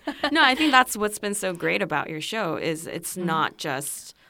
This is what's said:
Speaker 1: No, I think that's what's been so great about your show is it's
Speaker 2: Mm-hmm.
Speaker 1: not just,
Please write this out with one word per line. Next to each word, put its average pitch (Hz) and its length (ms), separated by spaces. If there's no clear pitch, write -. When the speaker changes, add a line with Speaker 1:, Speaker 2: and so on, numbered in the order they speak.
Speaker 1:
No, 311 100
I 262 140
think 311 160
that's 254 240
what's 208 240
been 202 160
so 190 160
great 170 300
about 156 280
your 156 120
show 180 340
is 160 320
it's - 300
Speaker 2:
Mm-hmm. 185 80
Speaker 1:
not 160 320
just, - 580